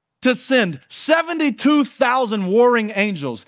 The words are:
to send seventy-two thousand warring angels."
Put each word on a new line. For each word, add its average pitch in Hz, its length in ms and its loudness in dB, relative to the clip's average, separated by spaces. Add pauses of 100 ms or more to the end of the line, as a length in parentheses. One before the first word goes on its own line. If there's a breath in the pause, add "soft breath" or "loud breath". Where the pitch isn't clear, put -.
(220)
to 247 120 2
send 214 540 -2
seventy-two 311 960 0
thousand 240 600 -2
warring 226 480 2
angels." 160 540 -4